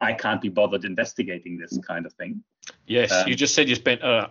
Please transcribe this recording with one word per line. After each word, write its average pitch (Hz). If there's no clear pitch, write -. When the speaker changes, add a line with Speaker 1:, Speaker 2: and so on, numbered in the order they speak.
Speaker 1:
"I 113
can't 110
be 107
bothered 98
investigating 90
this" 85
kind 85
of -
thing. 104
Speaker 2:
Yes, 113
Speaker 1:
Um, 92
Speaker 2:
you 123
just 135
said 147
you 123
spent 120
a, 117